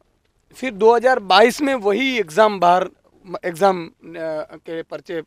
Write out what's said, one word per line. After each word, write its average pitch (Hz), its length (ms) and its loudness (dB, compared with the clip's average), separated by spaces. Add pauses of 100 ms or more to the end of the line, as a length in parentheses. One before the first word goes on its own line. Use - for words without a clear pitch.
(560)
फिर 254 180 -8
दो 220 220 4
हज़ार 247 240 2
बाईस 202 420 4
में 269 140 0
वही 233 440 -2
एग्जाम 196 400 0
बाहर, 175 300 2 (560)
एग्जाम, 175 420 -2
अ, - 40 -20 (640)
के 165 280 -12
पर्चे 160 440 -12